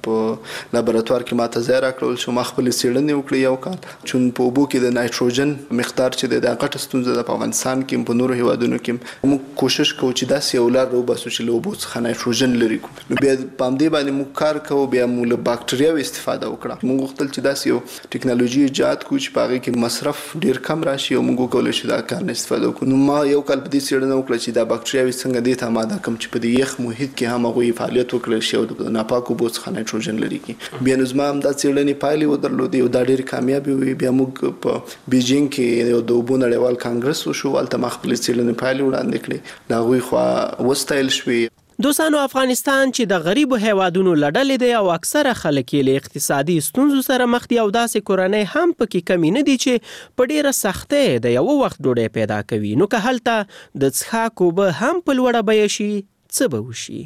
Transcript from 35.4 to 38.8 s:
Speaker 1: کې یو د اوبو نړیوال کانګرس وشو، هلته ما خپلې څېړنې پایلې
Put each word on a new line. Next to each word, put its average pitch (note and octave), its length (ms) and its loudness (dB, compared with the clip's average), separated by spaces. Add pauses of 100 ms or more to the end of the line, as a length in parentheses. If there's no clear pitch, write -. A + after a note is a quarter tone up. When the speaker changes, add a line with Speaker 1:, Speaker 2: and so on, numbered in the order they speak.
Speaker 1:
کې B2 120 2 (260)
یو A#2 80 4
د A#2+ 180 -2
اوبو A#2+ 140 0 (100)
نړیوال A#2+ 400 2
کانګرس A#2+ 440 -2
وشو، C#3 340 -2
هلته C3 140 -4 (100)
ما A#2+ 100 -4
خپلې B2 280 -2
څېړنې A#2+ 380 0
پایلې C3+ 220 0